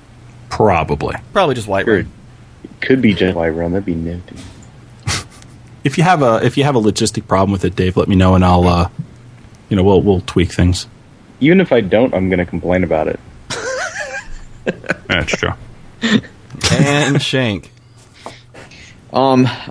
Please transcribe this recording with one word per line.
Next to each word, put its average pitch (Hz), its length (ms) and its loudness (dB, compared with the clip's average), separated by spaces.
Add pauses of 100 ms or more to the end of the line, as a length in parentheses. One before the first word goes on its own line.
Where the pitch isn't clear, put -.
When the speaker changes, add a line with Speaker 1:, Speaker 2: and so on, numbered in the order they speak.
(500)
Speaker 1:
Probably. 82 680 0 (160)
Speaker 2:
Probably 165 220 0
just 110 140 -6
Whiterun. 98 400 0 (560)
Speaker 3:
It - 180 -20
could 131 180 0
be 113 140 6
just 90 240 0
Whiterun. 82 360 -2
That'd 98 120 -4
be 92 80 -4
nifty. 85 420 -8 (1500)
Speaker 1:
If 143 160 -2
you 165 40 2
have 165 200 4
a, 113 200 2
if 123 140 0
you 139 60 2
have 139 120 0
a 120 60 2
logistic 107 460 -2
problem 98 240 2
with 98 120 -2
it, 92 120 -4
Dave, 92 200 -2
let 87 120 0
me 101 80 2
know, 92 180 6
and 92 100 4
I'll, 90 240 4
uh, 87 220 0 (800)
you 104 80 0
know, 92 60 2
we'll, 95 180 4
we'll 92 200 2
tweak - 300 -2
things. 87 360 0 (540)
Speaker 3:
Even 175 200 4
if 175 100 -2
I 120 100 4
don't, 104 340 0
I'm 92 160 0
gonna 90 160 0
complain 87 360 -2
about 78 240 -2
it. - 120 -6 (300)
<laughs> - 1160 -10 (420)
Speaker 1:
That's 90 300 -2
true. 87 140 -4 (1200)
Speaker 2:
And 143 500 2
Shank. 117 480 -4 (1400)
Speaker 4:
Um, 131 360 2 (240)